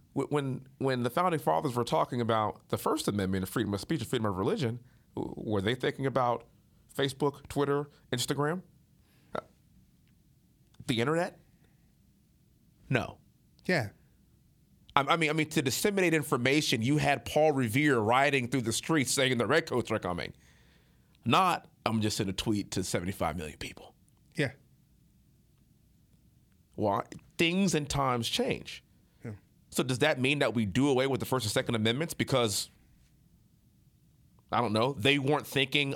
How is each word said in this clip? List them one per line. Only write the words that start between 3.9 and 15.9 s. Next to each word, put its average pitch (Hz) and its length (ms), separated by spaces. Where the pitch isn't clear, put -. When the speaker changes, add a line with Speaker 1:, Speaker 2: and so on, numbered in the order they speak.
Speaker 1:
and 113 80
freedom 113 180
of 101 100
religion, 123 440
w-, - 220
were 104 240
they 110 120
thinking 139 300
about 123 400
Facebook, 139 540
Twitter, 143 400
Instagram, 147 480
uh, - 60
the 113 140
internet? 160 380
No. 113 260
Speaker 2:
Yeah. 139 240
Speaker 1:
I, 143 60
I 143 140
mean, 160 140
I - 20
mean, 156 180
to 156 120
disseminate 180 500